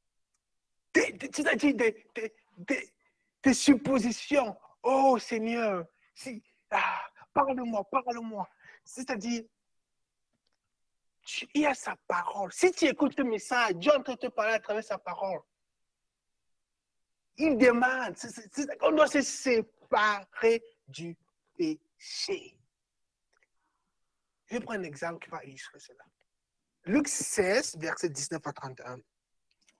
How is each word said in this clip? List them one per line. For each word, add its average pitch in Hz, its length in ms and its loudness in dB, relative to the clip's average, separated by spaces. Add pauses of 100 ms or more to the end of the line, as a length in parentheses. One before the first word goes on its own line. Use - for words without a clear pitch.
(960)
Des, - 180 4
des, 277 200 -12
c'est-à-dire 285 420 2
des, 226 400 0
des, 220 200 -8 (220)
des, - 360 -6 (500)
des 269 120 6
suppositions. 247 1000 2 (260)
Oh 269 360 6
Seigneur, 220 680 -2 (280)
si, 240 280 -14 (280)
ah, - 360 -2 (260)
parle-moi, 247 580 0
parle-moi. 233 580 -4 (360)
C'est-à-dire, 233 600 -6 (1800)
tu, - 320 -10
il 285 80 4
y 302 40 4
a 269 80 2
sa - 220 -8 (120)
parole. 175 440 -4
Si 359 200 2
tu 330 140 0
écoutes 277 300 2
ce 285 60 0
message, 226 540 0
Dieu 226 160 4
est 294 40 4
en 262 60 -2
train 262 120 -6
de - 40 -12
te - 100 -6
parler 226 260 0
à 214 60 0
travers 214 240 -4
sa - 140 -6
parole. 180 420 -6 (2000)
Il 294 200 2
demande. 247 600 4
C'est, - 120 -12
c'est, 269 240 -16
c'est, - 300 -6
on 349 100 6
doit 311 140 8
se 285 160 4
séparer 220 1400 0 (240)
du 165 300 -12 (380)
péché. - 1040 -6 (1900)
Je 226 100 -8
vais 240 40 -6
prendre 220 200 -8
un - 20 -6
exemple 165 420 -10
qui - 60 -20
va 160 140 -12
illustrer - 340 -20
cela. - 260 -20 (800)
Luc 277 240 0
seize, - 680 -2
verset 160 300 -4
dix-neuf 143 380 -8
à 170 60 -6
trente 131 280 -14
et - 40 -16
un. 127 140 -12 (800)